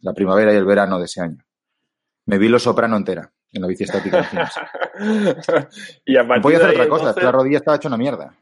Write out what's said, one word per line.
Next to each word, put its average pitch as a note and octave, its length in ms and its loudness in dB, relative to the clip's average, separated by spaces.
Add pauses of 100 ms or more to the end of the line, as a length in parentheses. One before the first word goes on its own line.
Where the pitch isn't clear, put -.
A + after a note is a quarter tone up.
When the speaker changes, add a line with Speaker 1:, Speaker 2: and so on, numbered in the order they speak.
Speaker 1:
la F#2 120 -8
primavera G2+ 400 2
y - 40 4
el F#2+ 80 2
verano G2 320 2
de F2 80 -6
ese - 160 -12
año. E2 160 -8 (880)
Me G2+ 140 -2
vi G#2+ 100 4
Los A#2+ 140 4
Soprano A2+ 340 0
entera F#2 340 -6 (220)
en G2 80 -10
la F#2 60 -6
bici F#2 160 -6
estática F#2+ 340 -2
en - 80 2
cines. E3+ 300 -6
Speaker 2:
<laughs> F#3 1500 -4
Y C3 120 4
a A#2+ 100 4
partir B2 100 2
Speaker 1:
No G#2+ 40 0
podía D3+ 160 4
Speaker 2:
de - 80 6
Speaker 1:
hacer F#3 40 4
Speaker 2:
ahí, - 180 2
Speaker 1:
otra - 20 0
cosa, D3+ 200 0
es G#2 60 -2
que F#3 40 -6
Speaker 2:
entonces - 60 0
Speaker 1:
la B2 60 2
rodilla C3 280 2
estaba D3 180 0
hecha D3 120 -6
una A#2+ 80 -2
mierda. A2 440 -6